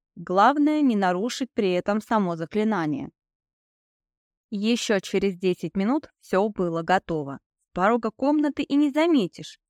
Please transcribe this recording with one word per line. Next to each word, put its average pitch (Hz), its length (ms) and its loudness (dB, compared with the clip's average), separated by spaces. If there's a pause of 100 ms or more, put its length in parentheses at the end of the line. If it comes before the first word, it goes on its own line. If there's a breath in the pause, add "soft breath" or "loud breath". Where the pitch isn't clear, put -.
(160)
Главное, 285 640 2
не 254 160 4
нарушить 196 580 -2
при 190 180 0
этом 202 280 0
само 196 340 0
заклинание. 165 760 -2 (1400)
Еще 220 500 0
через 190 360 -2
десять 180 400 -4
минут 233 340 -2 (100)
все 196 280 0
было 170 340 -4
готово. 160 560 -2 (300)
С - 60 -20
порога 220 360 0
комнаты 294 520 0
и - 120 -4
не 294 160 4
заметишь, 285 800 0